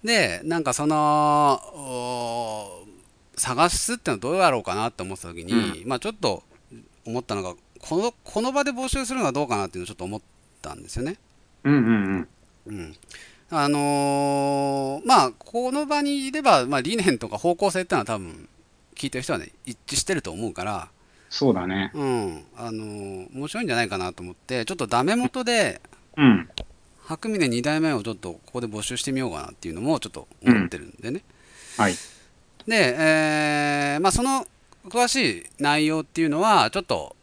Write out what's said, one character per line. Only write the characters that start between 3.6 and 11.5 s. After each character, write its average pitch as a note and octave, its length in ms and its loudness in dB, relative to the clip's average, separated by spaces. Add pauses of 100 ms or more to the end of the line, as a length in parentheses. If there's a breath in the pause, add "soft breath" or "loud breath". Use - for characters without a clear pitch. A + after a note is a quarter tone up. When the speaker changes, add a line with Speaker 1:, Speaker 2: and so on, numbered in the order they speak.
Speaker 1:
す - 240 -2
っ A#3+ 40 -6
て - 140 -4
の A2 40 0
は G2 40 -8
ど A#2+ 120 -4
う F3 40 0
や F#3 140 6
ろ B2+ 100 2
う G2 40 -8
か F2+ 120 -4
な A2 140 -2
っ - 20 -8
て - 120 -12
思 F#2+ 100 -8
っ F#2+ 40 -10
て - 60 -16
た F2 100 -12
時 E2+ 120 -12
に、 G2 380 0
Speaker 2:
う - 20 -12
ん。 - 20 -8
Speaker 1:
ま C3 100 -2
あ - 20 -4
ち - 80 -6
ょ - 20 -2
っ A#2 100 -8
と - 240 -2 (640)
思 A2+ 140 -4
っ A#2 40 -8
た G#2+ 120 -6
の G2 80 -4
が、 F2+ 120 -8 (240)
こ - 180 -4
の、 A3+ 160 0 (100)
こ - 180 -4
の B3+ 100 0
場 C#4+ 120 0
で C#4 80 0
募 B3+ 160 -6
集 C4+ 180 -4
す A#3 80 -6
る C4 60 -4
の G#3+ 60 0
は C#3 60 0
ど C#3+ 120 0
う C3+ 40 -2
か A2+ 100 -2
な G2 100 -2
っ - 20 -8
て - 80 -12
い F2+ 40 -6
う - 20 -6
の - 20 -
を - 20 -12
ち - 40 -12
ょ - 20 -12
っ - 20 -14
と F2+ 100 -10
思 G2+ 120 -8
っ - 40 -12 (400)
た D2 120 -10
ん - 100 -16
で - 60 -20
す - 80 -8
よ A#2+ 60 -2
ね。 D3 140 -6 (460)